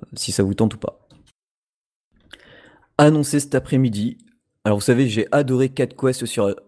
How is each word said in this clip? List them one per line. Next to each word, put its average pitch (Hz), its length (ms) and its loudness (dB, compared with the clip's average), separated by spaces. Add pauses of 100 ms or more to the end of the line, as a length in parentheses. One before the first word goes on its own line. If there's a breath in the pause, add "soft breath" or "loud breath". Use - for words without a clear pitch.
(120)
si - 220 -8
ça 101 100 0
vous 98 120 -2
tente 110 180 0
ou 107 40 -16
pas. - 300 -12 (1900 loud breath)
Annoncé 147 420 4
cet 143 160 -4
après-midi. 123 600 0 (480)
Alors, 104 140 2
vous - 40 -8
savez, 127 240 2
j'ai 107 240 -2
adoré 131 380 2
Cat 135 180 -2
Quest 127 380 -2
sur 101 280 -2 (140)